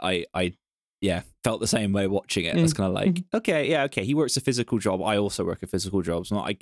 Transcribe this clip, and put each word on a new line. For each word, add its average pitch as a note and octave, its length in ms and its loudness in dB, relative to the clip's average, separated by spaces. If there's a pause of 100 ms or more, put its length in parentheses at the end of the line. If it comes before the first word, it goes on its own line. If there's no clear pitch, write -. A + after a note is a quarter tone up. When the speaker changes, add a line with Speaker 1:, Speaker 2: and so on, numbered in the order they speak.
Speaker 1:
I, F#2 220 -2 (100)
I, F#2 200 0 (460)
yeah, F2+ 220 0 (200)
felt A2 180 0
the A2+ 60 0
same G#2+ 260 2
way G2 140 2
watching G2 380 0
it. E2+ 120 0
I E3+ 40 4
was D#3+ 140 4
Speaker 2:
Mm. - 20 -4
Speaker 1:
kinda F#2+ 140 2
like, G2 240 2
Speaker 2:
Mm-hmm. F3+ 240 -4
Speaker 1:
"Okay, D#3 320 0
yeah, D3 140 2
okay, - 200 -2
he C#3 100 0
works D3 220 2
a C3+ 40 2
physical A#2+ 380 0
job. F#2+ 240 0
I G#2 140 2
also G2+ 280 0
work F2 180 -4
a - 40 -10
physical F#2+ 360 -2
job." E2+ 240 -2
So G#2 120 -4
I, G2 240 -4